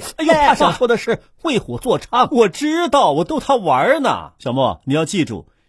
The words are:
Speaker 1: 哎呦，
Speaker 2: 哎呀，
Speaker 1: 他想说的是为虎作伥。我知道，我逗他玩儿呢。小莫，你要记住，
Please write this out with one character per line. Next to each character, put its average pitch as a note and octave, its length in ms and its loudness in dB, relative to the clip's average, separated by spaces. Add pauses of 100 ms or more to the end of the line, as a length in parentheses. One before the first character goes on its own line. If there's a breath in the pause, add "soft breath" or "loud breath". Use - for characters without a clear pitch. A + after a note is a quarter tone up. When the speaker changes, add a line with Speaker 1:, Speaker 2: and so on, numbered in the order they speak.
(160)
Speaker 1:
哎 D#4+ 80 -4
呦， E4 80 4
Speaker 2:
哎 D4+ 100 4
呀， C#4+ 60 4
Speaker 1:
他 C#4 60 4
想 B3 200 0
说 B3+ 120 -2
的 A#3 120 2
是 - 220 -4 (220 soft breath)
为 C#4+ 160 -2
虎 A#2+ 200 -6
作 E3 200 -2
伥。 B3+ 320 0
我 A#3 180 4
知 D#4 400 -2
道， A3+ 240 4
我 D#3 120 0
逗 D4+ 160 -4
他 C4+ 160 0
玩 D#3 240 2
儿 C4 200 2
呢。 A#2 380 -4
小 B2+ 140 -6
莫， B2 320 -2
你 C3+ 100 -2
要 D#3+ 100 0
记 D#3+ 200 -2
住， G#2 240 -8 (200)